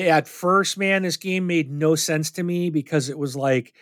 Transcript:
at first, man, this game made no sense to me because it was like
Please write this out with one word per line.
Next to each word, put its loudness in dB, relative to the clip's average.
at 4
first, 0
man, 0
this -2
game -4
made 0
no 2
sense -2
to -6
me -2
because 0
it -8
was -4
like 0